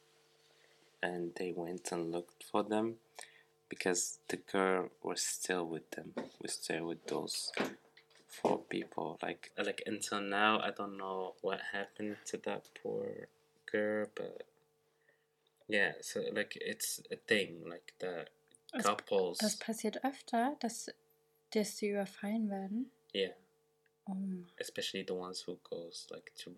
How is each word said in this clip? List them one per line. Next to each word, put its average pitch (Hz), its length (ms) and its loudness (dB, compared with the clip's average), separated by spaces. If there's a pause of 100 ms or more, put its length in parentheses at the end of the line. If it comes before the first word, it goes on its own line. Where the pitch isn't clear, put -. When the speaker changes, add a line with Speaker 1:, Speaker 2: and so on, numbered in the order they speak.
(1040)
Speaker 1:
and 87 340 0
they 90 200 0
went 90 360 -4
and 82 200 0
looked - 320 -4
for 104 180 2
them 110 340 2 (720)
because - 500 2 (100)
the 90 80 -2
girl 95 540 4 (120)
was 87 200 -2
still 90 440 0
with 82 260 -4
them, - 200 -8 (300)
was - 120 -4
still 82 320 -2
with 82 200 -6
those - 460 -2 (760)
four - 320 4
people. - 640 -4
Like, - 340 -4
like, 101 300 0
until 104 340 -2
now, 101 400 6
I 98 100 2
don't 101 260 -4
know 95 460 -2
what 95 180 0 (120)
happened 104 440 -4 (100)
to 104 120 -4
that 101 260 -4 (180)
poor 104 460 -2 (420)
girl, 107 460 2
but 95 260 -6 (1300)
yeah, 101 320 6
so, - 220 -2 (100)
like, 104 280 0
it's - 400 -4 (100)
a - 60 -4
thing, 85 520 2
like, 85 320 -10
the 87 260 -2 (460)
Speaker 2:
Es-, 269 120 2
Speaker 1:
couples 104 540 4
Speaker 2:
das 214 180 2
passiert - 480 -2
öfter, 277 560 2
dass, - 300 -4 (600)
dass 208 280 2
sie 208 120 2
überfallen 202 600 0
werden? 196 400 -2 (240)
Speaker 1:
Yeah. 95 180 2 (760)
Speaker 2:
Oh. 190 380 -2 (140)
Speaker 1:
Especially - 460 -2
the 95 100 -2
ones 90 320 -4
who 90 160 -4
goes, - 480 -8
like, - 260 -14
to - 220 -12